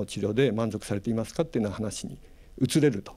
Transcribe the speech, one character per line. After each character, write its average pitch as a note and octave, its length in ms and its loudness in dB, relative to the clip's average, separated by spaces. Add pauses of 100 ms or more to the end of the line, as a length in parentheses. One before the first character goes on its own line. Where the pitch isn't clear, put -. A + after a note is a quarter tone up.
治 - 140 -8
療 G2+ 120 2
で B2+ 180 4
満 A2 200 0
足 G#2 140 -6
さ G#2 100 -2
れ G2+ 60 -2
て - 80 -4
い A2+ 40 0
ま A2 120 0
す - 80 -12
か E3+ 100 0
っ - 20 -2
て C3+ 140 -2
い - 20 2
う - 20 2
よ G#2 60 0
う - 20 -2
な G2 40 -8
話 G#2+ 320 -6
に - 100 -12 (440)
移 C3+ 180 4
れ D3 100 6
る G2 120 0
と - 160 -16